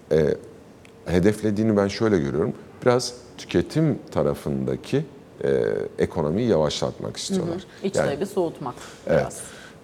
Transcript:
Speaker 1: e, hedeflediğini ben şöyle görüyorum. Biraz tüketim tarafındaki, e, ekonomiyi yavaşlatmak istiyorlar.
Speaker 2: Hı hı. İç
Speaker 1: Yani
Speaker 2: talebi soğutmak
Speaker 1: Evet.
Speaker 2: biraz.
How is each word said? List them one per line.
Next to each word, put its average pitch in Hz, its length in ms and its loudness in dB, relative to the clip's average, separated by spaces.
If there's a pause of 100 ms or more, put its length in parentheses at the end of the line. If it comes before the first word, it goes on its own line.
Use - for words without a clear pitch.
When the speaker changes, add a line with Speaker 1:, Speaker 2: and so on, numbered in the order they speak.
(120)
Speaker 1:
e, 76 240 4 (680)
hedeflediğini 104 720 2
ben 101 100 4
şöyle 104 300 2
görüyorum. 73 360 0 (280)
Biraz 123 320 2 (240)
tüketim 147 640 2 (120)
tarafındaki, 71 960 -2 (380)
e, 67 200 2 (360)
ekonomiyi 85 480 0
yavaşlatmak 76 680 0
istiyorlar. 175 380 -2
Speaker 2:
Hı - 260 -14
hı. 196 60 -2
İç 196 80 -4
Speaker 1:
Yani 151 100 2
Speaker 2:
talebi 143 200 -2
soğutmak 156 500 -4 (320)
Speaker 1:
Evet. - 120 4
Speaker 2:
biraz. - 220 -4 (420)